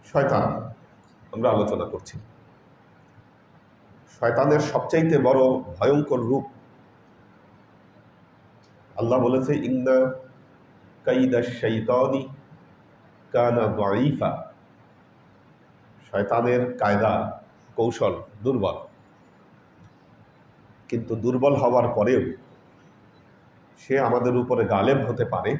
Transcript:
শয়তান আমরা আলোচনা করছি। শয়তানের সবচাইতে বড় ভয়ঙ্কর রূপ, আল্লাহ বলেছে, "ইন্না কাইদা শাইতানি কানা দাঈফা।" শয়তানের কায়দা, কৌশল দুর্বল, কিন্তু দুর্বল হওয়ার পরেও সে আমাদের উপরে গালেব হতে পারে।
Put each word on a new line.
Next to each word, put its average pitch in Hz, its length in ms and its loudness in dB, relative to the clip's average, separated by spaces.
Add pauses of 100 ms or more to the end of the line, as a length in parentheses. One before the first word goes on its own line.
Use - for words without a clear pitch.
শয়তান - 680 -2 (580)
আমরা 113 180 0
আলোচনা 104 360 0
করছি। - 340 -14 (2000)
শয়তানের 143 400 2
সবচাইতে 160 580 0
বড় 131 220 4 (200)
ভয়ঙ্কর 139 600 0
রূপ, 123 240 0 (2500)
আল্লাহ 117 220 0
বলেছে, 131 360 0
"ইন্না 131 560 0 (920)
কাইদা 127 380 2
শাইতানি 123 880 -2 (1000)
কানা 120 360 2
দাঈফা।" 101 880 -2 (1600)
শয়তানের 120 680 0
কায়দা, 104 640 0 (340)
কৌশল 113 460 -2 (220)
দুর্বল, 110 320 -2 (2000)
কিন্তু 117 280 -6
দুর্বল 123 400 0
হওয়ার 123 320 2
পরেও 113 340 2 (1600)
সে 135 220 0
আমাদের 123 360 2
উপরে 120 300 0
গালেব 107 320 2
হতে 117 280 -2
পারে। 101 340 -4